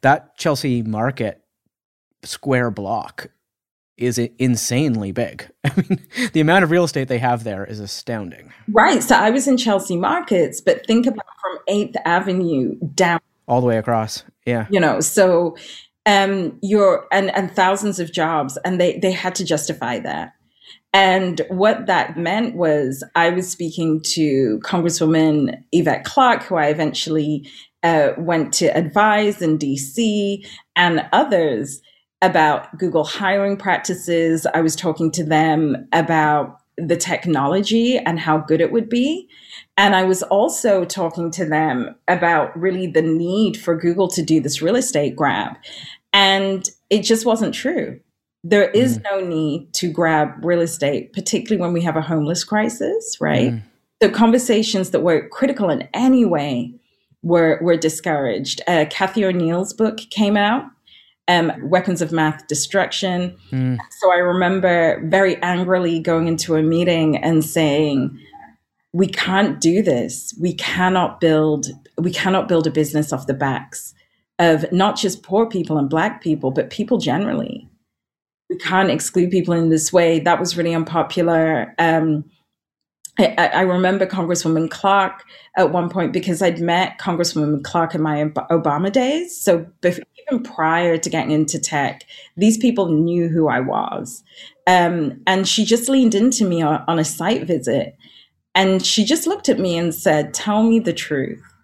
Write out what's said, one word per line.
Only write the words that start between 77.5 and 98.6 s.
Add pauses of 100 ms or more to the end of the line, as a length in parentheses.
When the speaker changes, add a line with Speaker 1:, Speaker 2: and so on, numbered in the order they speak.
Speaker 2:
We
can't
exclude
people
in
this
way."
That
was
really
unpopular.
Um, (920)
I,
I,
I
remember
Congresswoman
Clark (320)
at
one
point,
because
I'd
met
Congresswoman
Clark
in
my
Ob-,
Obama
days.
So (140)
bef-, (280)
even
prior
to
getting
into
tech, (320)
these
people
knew
who
I
was. (440)
Um,
and
she
just
leaned
into
me
on,
on
a
site
visit. (580)
And